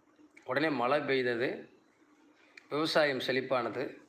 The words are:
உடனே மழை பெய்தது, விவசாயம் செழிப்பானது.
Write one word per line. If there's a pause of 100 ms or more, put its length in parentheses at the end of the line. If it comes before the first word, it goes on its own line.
(440)
உடனே
மழை
பெய்தது, (1200)
விவசாயம்
செழிப்பானது. (260)